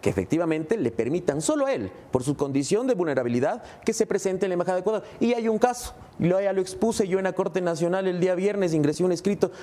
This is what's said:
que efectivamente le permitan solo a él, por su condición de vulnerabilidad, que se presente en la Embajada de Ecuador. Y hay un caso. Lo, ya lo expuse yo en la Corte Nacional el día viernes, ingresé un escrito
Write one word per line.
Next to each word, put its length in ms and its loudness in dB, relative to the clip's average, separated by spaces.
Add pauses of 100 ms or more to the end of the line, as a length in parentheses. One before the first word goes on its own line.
que 80 2
efectivamente 680 0
le 140 0
permitan 500 0
solo 240 0
a 80 0
él, 180 -4 (200)
por 120 2
su 120 0
condición 520 0
de 80 2
vulnerabilidad, 640 0 (240)
que 80 2
se 140 0
presente 380 0
en 60 -2
la 20 0
Embajada 240 0
de 40 0
Ecuador. 220 -2 (160)
Y 140 2
hay 160 0
un 100 0
caso. 340 0 (260)
Lo, 220 4
ya 120 0
lo 80 2
expuse 460 0
yo 120 2
en 60 -2
la 80 0
Corte 280 -2
Nacional 460 0
el 120 0
día 160 2
viernes, 380 0
ingresé 300 2
un 80 2
escrito 400 0 (120)